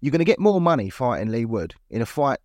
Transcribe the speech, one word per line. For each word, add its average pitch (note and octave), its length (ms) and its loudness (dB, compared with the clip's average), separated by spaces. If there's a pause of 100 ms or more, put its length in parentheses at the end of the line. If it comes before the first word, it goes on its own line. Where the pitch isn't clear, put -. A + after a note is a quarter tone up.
you're C#3 100 -2
gonna E3 120 2
get G#3 160 4
more G3+ 200 4
money D#3 300 2
fighting A2 400 -2
Lee A#2 160 -2
Wood A2 300 -4 (160)
in A2+ 100 -4
a A2+ 60 0
fight C#3+ 380 -2